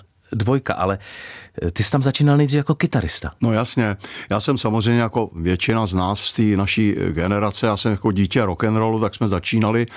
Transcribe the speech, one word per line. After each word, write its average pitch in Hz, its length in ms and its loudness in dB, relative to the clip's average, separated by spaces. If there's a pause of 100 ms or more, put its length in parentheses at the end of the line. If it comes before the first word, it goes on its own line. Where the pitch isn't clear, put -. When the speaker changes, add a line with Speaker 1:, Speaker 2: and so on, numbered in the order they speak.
(340)
Speaker 1:
dvojka, 117 400 0
ale, 95 260 0 (680)
e, 85 40 0
ty 107 120 -2
jsi - 80 0
tam 135 120 2
začínal 143 340 4
nejdřív 143 200 2
jako 147 180 0
kytarista. - 560 -2 (100)
Speaker 2:
No 117 120 2
jasně, 110 440 0 (320)
já 104 100 0
jsem 135 180 0
samozřejmě 113 440 2
jako 113 340 -2
většina 92 500 0
z 90 80 -2
nás 95 260 0
z - 140 -4
té - 80 0
naší 104 540 2 (160)
generace, 101 560 0
já 104 100 0
jsem 113 140 0
jako 107 200 0
dítě 101 340 2
rock'n'rollu, 110 540 0
tak 107 160 -2
jsme 113 120 -2
začínali 110 580 0 (120)